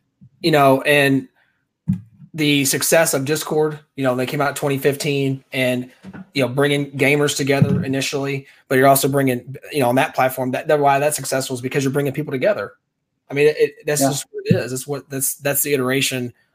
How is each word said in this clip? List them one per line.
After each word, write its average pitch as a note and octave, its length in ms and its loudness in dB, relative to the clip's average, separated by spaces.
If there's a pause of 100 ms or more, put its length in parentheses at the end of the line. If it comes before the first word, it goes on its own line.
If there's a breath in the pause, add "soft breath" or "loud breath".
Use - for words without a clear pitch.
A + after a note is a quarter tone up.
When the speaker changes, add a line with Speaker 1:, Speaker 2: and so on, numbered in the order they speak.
(420)
Speaker 1:
You E3 100 2
know, C3+ 300 6
and C#3 460 4 (1080)
the D3 320 2
success D#3+ 480 2
of C3+ 100 -2
Discord, D3+ 540 -2 (160)
you C#3 100 -6
know, B2+ 100 0
they B2+ 120 -2
came C#3+ 160 -4
out C#3 80 0
in C3+ 60 -10
twenty C#3 200 -2
fifteen C#3 640 -2 (100)
and, B2+ 380 -2 (440 soft breath)
you C#3 80 0
know, B2 60 0
bringing C#3+ 420 0
gamers C#3 440 0
together C#3 480 0
initially, C3+ 640 -4 (220 soft breath)
but C3+ 80 0
you're C3+ 120 6
also C#3 200 4
bringing, C3 480 -2 (160)
you D3+ 80 -2
know, B2 80 2
on B2 60 0
that D3 200 0
platform, C3 360 -2
that, C3 180 -6
that D3+ 100 2
why C#3 200 4
that's D3 180 -2
successful C3+ 380 -4
is A#2+ 80 -8
because C3 200 -2
you're C3+ 120 0
bringing C#3+ 180 -2
people D3 200 -6
together. A#2+ 420 -4 (560)
I C#3 40 -10
mean, D3 140 4
it, D3+ 80 2
it, D3+ 180 2 (120)
that's D3 160 0
Speaker 2:
Yeah. C3+ 60 4
Speaker 1:
just C#3 220 -4
what G4+ 140 -12
it G#4+ 100 2
is. A#2+ 200 -2
It's B2+ 120 -10
what, C#3 220 -8
that's, - 280 -6
that's C#3 260 -4
the D3 100 -2
iteration C3 600 -2 (200)